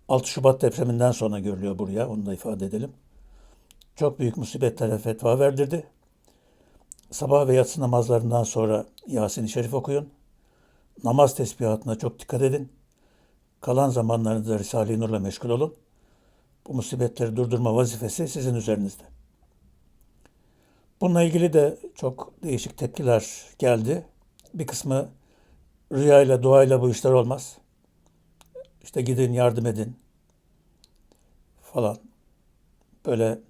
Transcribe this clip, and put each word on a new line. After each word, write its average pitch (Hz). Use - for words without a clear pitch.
Altı 131
Şubat 131
depreminden 123
sonra 107
görülüyor 98
bu 101
rüya, 107
onu 107
da 98
ifade 98
edelim. 110
"Çok 147
büyük 120
musibetler 113
fetva 117
verdirdi. 143
Sabah 143
ve 131
yatsı 131
namazlarından 120
sonra 110
Yasin-i 110
Şerif 120
okuyun. 143
Namaz 131
tesbihatına 110
çok 117
dikkat 127
edin. 139
Kalan 135
zamanlarınızda 113
Risale-i 110
Nur'la 110
meşgul 98
olun. 139
Bu -
musibetleri 120
durdurma 117
vazifesi 120
sizin 131
üzerinizde." 104
Bununla 170
ilgili 170
de 156
çok -
değişik 127
tepkiler 123
geldi. 127
Bir 127
kısmı, 135
"Rüyayla, 135
duayla 131
bu 123
işler 131
olmaz. 127
İşte -
gidin, 123
yardım 120
edin." 113
falan. 110
Böyle 113